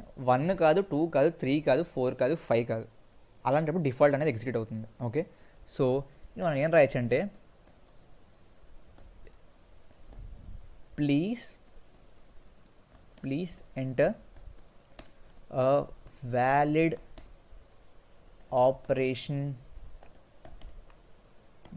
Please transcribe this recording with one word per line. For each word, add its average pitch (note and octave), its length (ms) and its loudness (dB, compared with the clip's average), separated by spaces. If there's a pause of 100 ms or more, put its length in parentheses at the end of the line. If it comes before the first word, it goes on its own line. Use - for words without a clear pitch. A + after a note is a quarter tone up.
(180)
వన్ C3+ 400 2
కాదు, D#3+ 220 6
టూ E3 260 0
కాదు, D#3+ 240 4
త్రీ C#3+ 300 0
కాదు, C#3+ 220 2
ఫోర్ B2+ 320 -2
కాదు, B2+ 220 0
ఫైవ్ A#2+ 300 0
కాదు, A2+ 220 -6 (580)
అలాంటప్పుడు D#3 360 2
డిఫాల్ట్ C#3+ 320 4
అనేది D3 160 2
ఎగ్జిక్యూట్ A#2 260 -4
అవుతుంది. A2 320 -6 (140)
ఓకే, A#2+ 200 -2 (560)
so C#3 80 2 (140)
ఇక్కడ - 440 -10
మనం D3+ 120 0
ఏం D3 140 0
రాయొచ్చు D3 300 6
అంటే, B2+ 300 0 (3750)
"Please, D3 480 0 (1800)
please D3+ 320 -6 (300)
enter C3+ 260 2 (1400)
a C3 160 2 (640)
valid D3 600 2 (1700)
operation C3 760 -2 (2250)